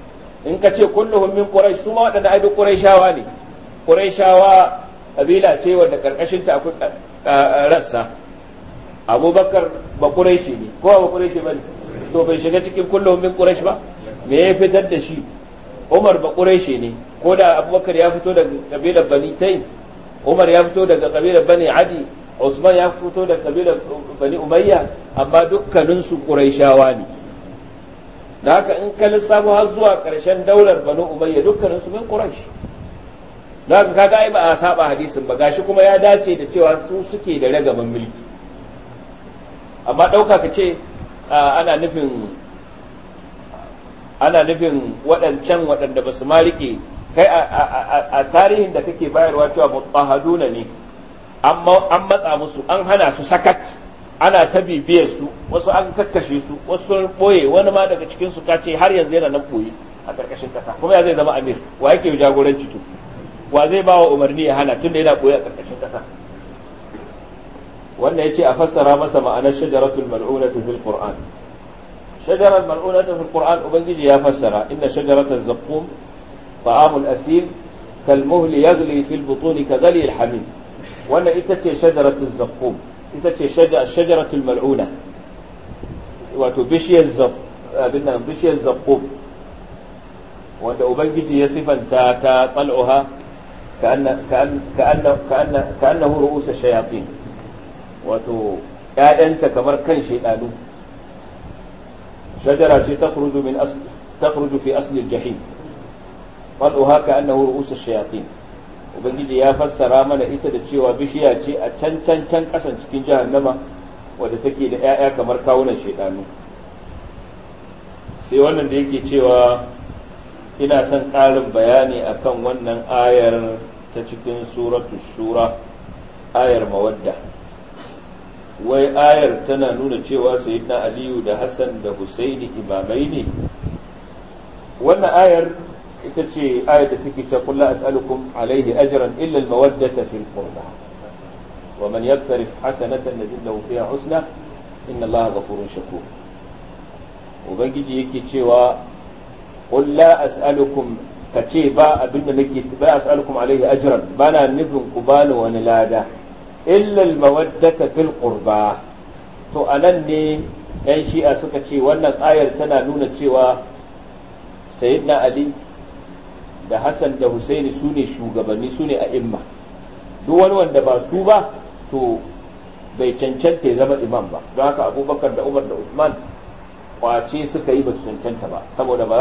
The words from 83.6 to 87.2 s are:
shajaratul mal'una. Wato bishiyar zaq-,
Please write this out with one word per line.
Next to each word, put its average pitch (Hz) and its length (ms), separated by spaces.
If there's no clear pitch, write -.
shajaratul 165 560
mal'una. 127 460
Wato 127 320
bishiyar 160 400
zaq-, 123 320